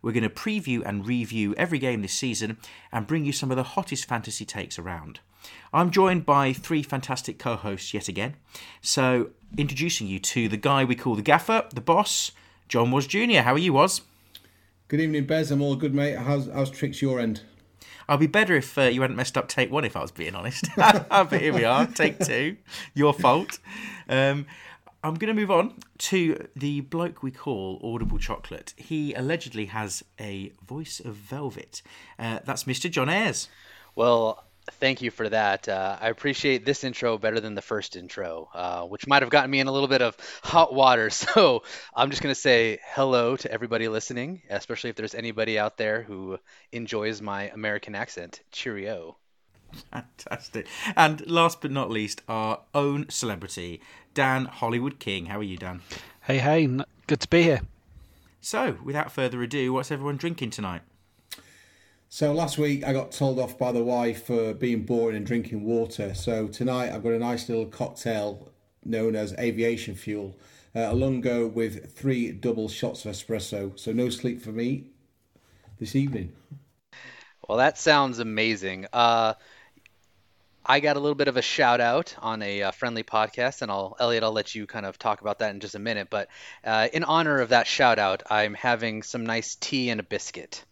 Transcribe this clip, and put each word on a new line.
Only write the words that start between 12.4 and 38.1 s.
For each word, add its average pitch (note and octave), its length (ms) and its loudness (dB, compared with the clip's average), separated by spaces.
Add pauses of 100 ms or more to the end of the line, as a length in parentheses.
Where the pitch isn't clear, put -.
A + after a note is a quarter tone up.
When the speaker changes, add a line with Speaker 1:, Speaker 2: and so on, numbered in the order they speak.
Speaker 1:
John A#2+ 220 4
Woz C3+ 160 2
Junior. G3+ 380 4
How B2 100 6
are D3 60 4
you, F3 140 2
Woz? D#3+ 280 4 (880)
Speaker 2:
Good D3 140 0
evening, D3+ 240 2
Bez. D#3 260 2
I'm C#3+ 100 2
all C#3+ 140 2
good, C#3 180 -2
mate. C#3+ 240 0
How's, C#3 300 0
how's C3+ 240 -2
tricks - 300 -4
your C3 180 0
end? A2+ 220 0 (680)
Speaker 1:
I'd C#3+ 100 6
be D#3 80 6
better F#3 280 4
if, C3 220 0
uh, C#3 60 6
you B2 180 4
hadn't C3 160 0
messed C3 200 -2
up - 100 0
take B2+ 220 2
one, C#3+ 140 0
if G#2 140 -4
I E2 40 -4
was C#2 100 -6
being E2 220 -6
honest. G#2 380 -6
<laughs> - 40 -8
But G3 580 6
here C#3 200 2
we A#2 120 4
are, B2+ 200 6
take D#3 340 0
two. C#3+ 380 0 (360)
Your C#3+ 200 6
fault. C#3 460 4 (480)
Um, C#3 380 2 (580)
I'm D#3+ 100 -2
gonna G#3+ 200 -2
move G#3 180 2
on F#3+ 240 4 (240)
to - 560 0
the C#3+ 260 -2
bloke E3 400 -6
we C3 100 -6
call F#2+ 520 -6
Audible A#2 340 -2
Chocolate. - 600 -6
He D3+ 360 -4
allegedly B2+ 540 -4
has G#2 360 -6 (160)
a G2 320 -10 (140)
voice D3+ 340 -12
of A2 160 -12
velvet. A#2+ 680 -10 (360)
Uh, A2+ 260 -4
that's A#2 220 -6
Mister C3 240 -4
John C#3 180 0
Ayres. F#3 400 0 (480)
Speaker 3:
Well, A2+ 480 4 (260)
thank C3+ 320 0
you A#2+ 100 -4
for A2 180 -4
that. G#2 400 2
Uh, F#2+ 320 -2
I A2+ 80 0
appreciate C3 560 0
this C#3 180 0
intro A#2+ 340 -2
better A2 220 0
than G#2+ 140 -8
the G2+ 80 -6
first - 340 -6
intro, F2 580 -10